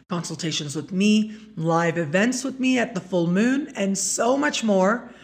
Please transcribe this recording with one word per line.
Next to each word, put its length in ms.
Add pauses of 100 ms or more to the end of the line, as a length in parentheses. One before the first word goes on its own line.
consultations 680
with 160
me, 440 (200)
live 420
events 460
with 160
me 180
at 160
the 60
full 260
moon, 500
and 200
so 400
much 260
more. 480 (140)